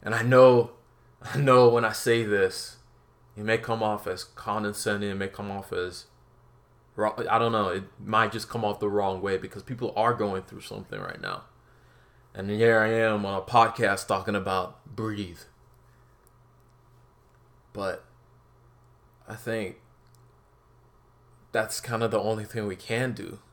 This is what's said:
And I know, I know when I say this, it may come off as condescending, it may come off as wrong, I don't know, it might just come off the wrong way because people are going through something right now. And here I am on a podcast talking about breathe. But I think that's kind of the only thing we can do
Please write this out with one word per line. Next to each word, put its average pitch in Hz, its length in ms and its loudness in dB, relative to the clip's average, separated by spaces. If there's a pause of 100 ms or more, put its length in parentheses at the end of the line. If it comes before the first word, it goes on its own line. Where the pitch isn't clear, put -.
And 107 120 -6
I 113 80 0
know, 127 500 8 (500)
I - 160 -8
know 127 320 8
when 117 160 2
I 110 60 0
say 117 320 0
this, 98 540 0 (580)
it 104 80 -12
may 110 140 0
come 113 260 -2
off 107 240 -2
as 92 160 -6
condescending, 104 880 -4
it 95 40 -6
may 98 120 -4
come 101 240 -10
off 98 200 -10
as 90 340 -6 (920)
wrong, 107 340 -2
I 110 80 2
don't 117 140 2
know, 104 180 0
it 95 140 -4 (200)
might 107 280 0
just 110 180 -10
come 113 160 -4
off 104 140 -2
the 104 100 -2
wrong 98 320 0
way 98 160 -2
because 92 240 -10
people 123 340 -8
are 113 180 2
going 101 300 -4
through - 180 -18
something - 380 -12
right 50 220 -12
now. 50 220 -8 (920)
And 98 160 -8
here 113 300 4
I 110 100 4
am 110 360 2
on 98 140 -2
a - 20 -10
podcast 110 680 2
talking 101 280 -2
about 95 600 -6
breathe. 101 440 -8 (2250)
But 95 300 -6 (1200)
I 107 80 -14
think 113 420 -8 (1700)
that's - 280 -4
kind 117 240 -4
of 113 80 0
the 107 80 2
only 107 240 -2
thing 107 240 -6
we 95 80 -6
can 117 380 -4
do - 260 -12 (140)